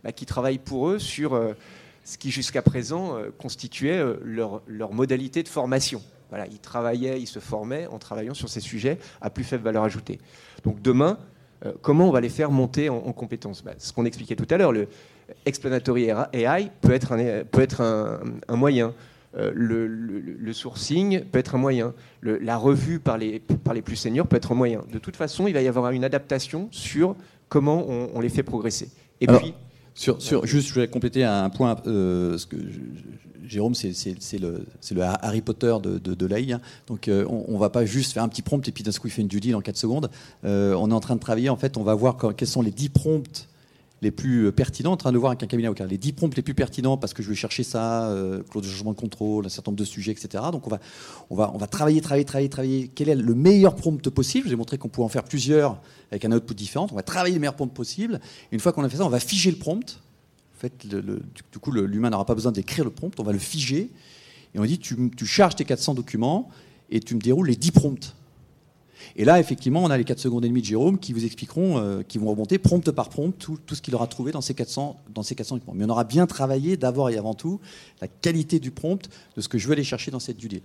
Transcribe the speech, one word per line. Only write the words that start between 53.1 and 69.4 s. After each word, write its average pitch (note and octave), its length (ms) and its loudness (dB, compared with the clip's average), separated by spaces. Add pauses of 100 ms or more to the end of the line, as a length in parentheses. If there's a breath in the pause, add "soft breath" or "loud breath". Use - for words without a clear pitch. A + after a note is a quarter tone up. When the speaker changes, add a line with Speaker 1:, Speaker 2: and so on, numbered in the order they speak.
Speaker 2:
le A#2 180 4
meilleur F#3+ 400 8
prompt D#3 360 -2
possible ? B3+ 340 0
Je F#3+ 60 -2
vous B2 40 2
ai - 20 0
montré A#2 220 -4
qu'on - 100 -8
pouvait A#2 180 0
en - 20 -2
faire A#2+ 160 -2
plusieurs C#3 560 4 (320 loud breath)
avec G#2 120 -6
un A2 60 2
output A2+ 240 2
différent. G#2+ 380 -4
On - 20 -12
va G2 80 -4
travailler F3+ 320 0
le E3 60 2
meilleur C#3+ 160 -2
prompt C3 160 -4
possible. F#3+ 480 -6 (320 loud breath)
Et - 20 -4
une A2 60 -2
fois E3+ 120 2
qu'on C#3+ 120 0
a C3 40 0
fait C3+ 100 -4
ça, G3 60 2
on D#3+ 40 2
va A#2+ 120 2
figer F#3 300 2
le D#3+ 60 -2
prompt. G3 440 -6 (560)
En - 40 -20
fait, B2 120 -8 (120)
le, G2+ 160 -6
le, G2 160 -6
du, - 340 -14
du - 80 -18
coup, C#3 140 -6
le, G#2 120 2
l'humain G#2+ 260 0
n'aura G2+ 140 0
pas A#2 120 2
besoin A2+ 160 0
d'écrire G#2 320 -2
le A2+ 60 -2
prompt. - 280 -10
On A2 60 -4
va G#2 80 0
le G2+ 80 2
figer. D3 500 -2 (640 loud breath)
Et G#2 60 -4
on G#2 40 2
dit, D#3 140 2
tu, B2 380 -2
tu G#2+ 100 -6
charges F#3 300 6
tes D#3 80 -2
quatre B2 160 0
cents D3 140 0
documents B2+ 560 0 (400 loud breath)
et A2+ 100 0
tu A#2 160 -6
me G#2+ 40 0
déroules C3+ 280 4
les A#2 80 4
dix D#3+ 160 2
prompts. - 420 2 (1000 loud breath)
Et G#2+ 100 0
là, E3 140 10
effectivement, D3 460 2